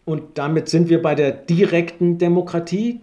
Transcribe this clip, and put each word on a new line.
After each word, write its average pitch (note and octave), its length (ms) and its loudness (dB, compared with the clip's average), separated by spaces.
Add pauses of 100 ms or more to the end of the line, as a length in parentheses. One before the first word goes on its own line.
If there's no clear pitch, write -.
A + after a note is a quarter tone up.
Und D#3 320 -8
damit D#3 320 -2
sind E3+ 200 2
wir E3 120 4
bei D#3+ 140 0
der C#3 160 2
direkten E3+ 880 0
Demokratie. F3 840 -2